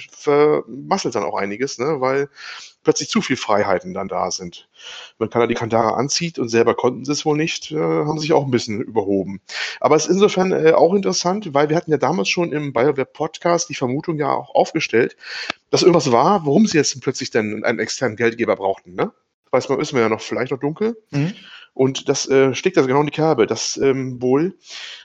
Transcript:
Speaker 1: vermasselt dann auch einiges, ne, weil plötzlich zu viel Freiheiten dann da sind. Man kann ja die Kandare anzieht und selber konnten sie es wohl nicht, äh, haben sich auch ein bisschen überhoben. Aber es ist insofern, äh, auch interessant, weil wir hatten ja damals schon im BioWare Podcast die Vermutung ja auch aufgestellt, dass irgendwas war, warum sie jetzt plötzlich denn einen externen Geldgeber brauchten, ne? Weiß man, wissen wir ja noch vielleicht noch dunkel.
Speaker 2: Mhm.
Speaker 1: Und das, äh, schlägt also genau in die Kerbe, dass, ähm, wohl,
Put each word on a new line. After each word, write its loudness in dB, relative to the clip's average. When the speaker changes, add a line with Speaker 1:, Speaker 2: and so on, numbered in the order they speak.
Speaker 1:
vermasselt 0
dann 0
auch -4
einiges, -4
ne, -2
weil 0
plötzlich 2
zu 0
viel -2
Freiheiten 0
dann -6
da -4
sind. -12
Man -4
kann 2
ja 4
die -2
Kandare 0
anzieht -4
und -4
selber 4
konnten -2
sie -4
es -6
wohl 0
nicht, -4
äh, -6
haben -2
sich -2
auch 4
ein -4
bisschen -2
überhoben. -2
Aber 4
es 2
ist 2
insofern, 2
äh, 4
auch 6
interessant, -2
weil 4
wir 2
hatten -2
ja 4
damals 0
schon -2
im -4
BioWare 2
Podcast -2
die -10
Vermutung -4
ja -2
auch -4
aufgestellt, 0
dass 2
irgendwas 4
war, 4
warum 4
sie 0
jetzt 0
plötzlich -6
denn -2
einen 0
externen -4
Geldgeber 0
brauchten, -6
ne? -4
Weiß 0
man, 0
wissen -4
wir 2
ja 2
noch -2
vielleicht -6
noch -4
dunkel. -4
Speaker 2:
Mhm. -2
Speaker 1:
Und 0
das, -2
äh, 4
schlägt -2
also 6
genau 2
in 2
die -4
Kerbe, 2
dass, -4
ähm, 0
wohl, 0